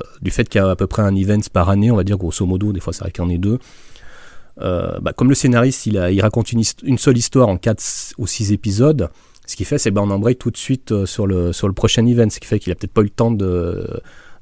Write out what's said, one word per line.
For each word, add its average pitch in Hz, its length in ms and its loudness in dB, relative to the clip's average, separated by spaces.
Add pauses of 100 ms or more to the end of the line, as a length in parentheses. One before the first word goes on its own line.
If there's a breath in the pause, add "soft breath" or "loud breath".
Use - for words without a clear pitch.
(240)
du - 80 -2
fait 120 180 0
qu'il 107 100 0
y 98 40 4
a 95 60 4
à 90 60 2
peu 95 120 0
près - 160 -2
un 98 120 2
event 101 240 2 (140)
par 90 160 2
année, 101 220 4
on 117 40 4
va 95 80 2
dire 101 140 0
grosso 90 280 -2
modo, 95 280 0
des 92 60 -4
fois - 120 -6
c'est - 120 -10
vrai 90 80 -6
qu'il - 120 -6
y 87 40 0
en - 20 0
ait 87 80 0
deux, 101 220 0 (1000 loud breath)
euh, 85 380 -4
bah, - 140 -4
comme - 160 2
le 139 60 6
scénariste, 123 500 2
il 104 140 0
a, 90 100 2
il 95 100 4
raconte 107 320 0
une 117 80 0
hist-, - 240 -2
une 127 140 2
seule 127 200 4
histoire 120 300 2
en 92 100 0
quatre 110 260 -2 (340)
ou - 80 -4
six 101 260 -2
épisodes, 107 580 2 (360 soft breath)
ce - 100 -12
qu'il 95 100 -6
fait, 147 120 -2
c'est, 113 140 0
bah, 101 120 2
on 101 60 0
embraye 104 260 2
tout 120 160 -4
de - 60 -12
suite, - 340 -4
euh, 101 140 2
sur 101 200 -4
le, 90 280 2
sur - 140 -2
le 95 60 0
prochain 113 320 2
event, 120 240 4
ce - 120 -8
qui - 60 -18
fait 107 120 0
qu'il 92 140 -4
a - 20 -2
peut-être - 160 -8
pas - 80 2
eu 107 60 4
le 98 40 -4
temps 117 220 0
de, 90 720 -4 (400 loud breath)